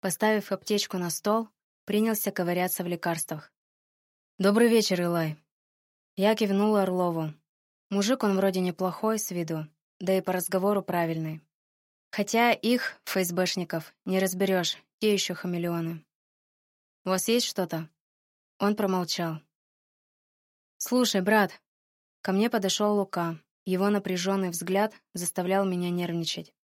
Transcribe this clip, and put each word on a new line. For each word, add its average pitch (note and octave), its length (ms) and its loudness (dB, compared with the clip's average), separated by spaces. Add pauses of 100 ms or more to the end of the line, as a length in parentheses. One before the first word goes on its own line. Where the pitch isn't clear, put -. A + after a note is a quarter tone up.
Поставив G#3+ 500 0
аптечку G3+ 460 -2
на F3 120 -4
стол, G#3+ 380 -2 (380)
принялся G#3+ 460 0
ковыряться F3+ 520 -2
в F3 40 -4
лекарствах. E3 640 -6 (840)
«Добрый G3+ 300 6
вечер, G#3+ 340 4
Илай». E3 360 0 (800)
Я G#3+ 180 4
кивнул G#3 400 2
Орлову. F3+ 580 0 (560)
Мужик G3+ 340 0
он G3+ 120 2
вроде F#3+ 240 2
неплохой F#3 580 -2
с G#3+ 140 -8
виду, E3 360 -4 (320)
да F#3+ 180 2
и F#3 40 2
по F#3 120 -4
разговору F#3+ 500 0
правильный. E3 580 -2 (720)
Хотя A3+ 400 2
их, - 560 0
Ф - 80 -6
С F3+ 160 0
Бшников, F3 600 -2 (120)
не F#3 140 0
разберёшь, F#3 580 0 (220)
те G#3+ 140 4
ещё F#3 220 -2
хамелеоны. E3+ 680 -4 (1000)
«У F3+ 40 -2
вас F#3 200 2
есть A#3 180 2
что-то?» E3 420 -4 (720)
Он G#3 160 2
промолчал. F3 680 -2 (1400)
«Слушай, A#3+ 440 0
брат», G#3 400 2 (600)
ко F#3+ 120 -2
мне G#3 160 2
подошёл G#3 480 0
Лука. E3+ 420 -4 (260)
Его F#3 240 0
напряжённый G3 600 0
взгляд F#3 440 0 (200)
заставлял F#3 520 0
меня F3+ 240 -2
нервничать. E3+ 640 -4 (100)